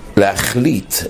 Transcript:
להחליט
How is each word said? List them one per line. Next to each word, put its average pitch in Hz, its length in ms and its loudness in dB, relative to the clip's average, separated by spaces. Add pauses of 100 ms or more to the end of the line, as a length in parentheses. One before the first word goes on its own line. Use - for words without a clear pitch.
(160)
להחליט 101 800 0 (160)